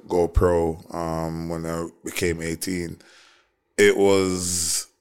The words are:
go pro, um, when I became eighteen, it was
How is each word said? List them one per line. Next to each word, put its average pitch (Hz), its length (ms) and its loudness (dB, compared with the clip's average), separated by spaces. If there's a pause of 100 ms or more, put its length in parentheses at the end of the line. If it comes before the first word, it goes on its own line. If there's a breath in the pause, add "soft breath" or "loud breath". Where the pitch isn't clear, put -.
go 87 200 2
pro, 85 520 2 (120)
um, 82 580 -4
when 82 160 -6
I 82 220 -4 (160)
became 82 380 -4
eighteen, 82 560 -6 (800 soft breath)
it 101 200 6
was 92 880 2 (140)